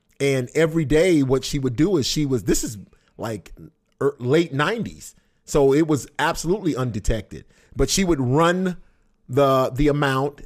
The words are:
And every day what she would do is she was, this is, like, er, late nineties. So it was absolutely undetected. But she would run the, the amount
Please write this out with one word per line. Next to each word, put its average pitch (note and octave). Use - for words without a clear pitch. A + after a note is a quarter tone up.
And C3+
every D#3+
day D#3
what C3
she -
would B2+
do F3+
is B2+
she D#3
was, B2+
this -
is, A#2+
like, G#2+
er, C#3
late D3
nineties. D3+
So C#3
it D#3
was D3
absolutely D#3+
undetected. A#2
But C3+
she G3
would E3
run E3+
the, C3
the C#3+
amount C#3+